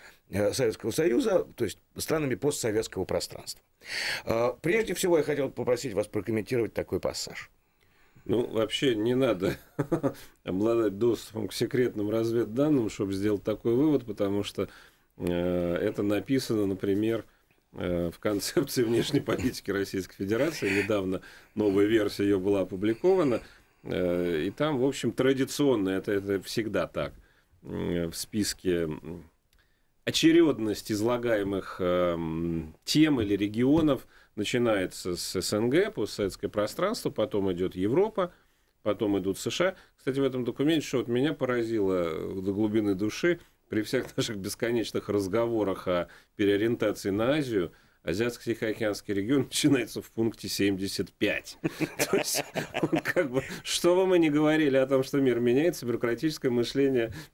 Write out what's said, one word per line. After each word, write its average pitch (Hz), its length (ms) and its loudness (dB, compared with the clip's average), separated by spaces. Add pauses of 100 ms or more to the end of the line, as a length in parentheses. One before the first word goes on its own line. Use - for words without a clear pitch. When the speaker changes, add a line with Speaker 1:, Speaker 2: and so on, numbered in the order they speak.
(300)
Speaker 1:
э, 101 240 2
Советского 113 380 0
Союза, 190 540 2 (100)
то 123 80 -2
есть 90 140 -6 (200)
странами 147 380 -2
постсоветского 110 680 -2
пространства. - 580 -6 (640)
Э, 117 280 0 (100)
прежде 190 320 0
всего, 175 240 4
я 147 60 2
хотел 143 260 -2
попросить 120 420 -2
вас 101 140 0
прокомментировать 110 640 -2
такой 87 280 -2
пассаж. - 500 -6 (760)
Speaker 2:
Ну, 113 220 0
вообще 113 480 0
не 110 200 0
надо 117 420 2 (200)
<laughs> 143 380 -2 (300)
обладать 104 520 2
доступом 107 520 -2
к - 40 -10
секретным 117 560 -2
разведданным, 113 800 0
чтобы 98 240 -4
сделать 98 300 0
такой 113 320 -2
вывод, 135 320 2
потому 101 360 -2
что, 98 260 -4 (500)
э, 87 640 0
это 107 200 -2
написано, 104 600 0
например, 101 600 0 (480)
э, 87 360 -2
в - 100 -18
концепции 107 640 0
внешней 117 360 2
политики 107 500 -2
Российской 98 460 -2
Федерации. 104 640 0
Недавно 98 380 0 (340)
новая 101 300 4
версия 104 400 2
ее 101 160 4
была 98 220 2
опубликована. 117 800 2 (420)
Э, 87 600 0
и 98 40 -2
там, 147 280 0
в 123 60 2
общем, 135 260 0
традиционно, 131 800 2
это, 95 240 0
это 98 300 0
всегда 101 440 -2
так, 73 280 -6 (500)
м, 87 480 -4
в - 40 -12
списке, 92 640 -2
м, 82 460 -8 (760)
очередность 139 840 2
излагаемых, 107 880 -2
эм, 85 960 -2 (100)
тем 151 360 4
или 101 160 0
регионов 123 720 2 (280)
начинается 101 840 0
с - 240 -6
С - 120 -2
Н 110 180 2
Г, 190 200 2
постсоветское 101 580 -4
пространство, 160 640 -2
потом 104 420 0
идет 87 240 -2
Европа, 175 560 0 (500)
потом 104 360 0
идут 92 200 -2
С - 120 -4
Ш 175 180 0
А. 185 80 -4 (200)
Кстати, 135 220 -4
в 139 60 2
этом 127 200 -2
документе, 139 420 0
что 135 120 -2
вот 113 100 -2
меня 131 240 0
поразило, 113 720 0
э, 90 360 -4
до 95 120 -2
глубины 104 420 2
души, 107 460 0 (280)
при 107 140 -2
всех 113 340 -4
наших 120 200 -4
бесконечных 104 720 -4
разговорах 101 800 0
о 87 200 0 (280)
переориентации 104 720 2
на 110 220 2
Азию, 120 400 0 (300)
Азиатско-Тихоокеанский 107 1120 -4
регион 113 280 0
<laughs> - 80 -6
начинается 123 520 2
в - 80 -20
пункте 113 380 -2
семьдесят 98 640 -2
пять. - 460 -2 (220)
<laughs> - 300 -4
То 190 60 2
есть, - 260 -2 (400)
он 160 160 0
как 170 320 0
бы, 131 140 -2 (180)
что - 320 2
бы 185 120 4
мы 185 120 4
ни 165 100 6
говорили 151 480 4
о 131 120 4
том, 135 160 4
что 139 160 0
мир 123 180 4
меняется, 131 480 2
бюрократическое 120 640 -2
мышление 120 600 2 (220)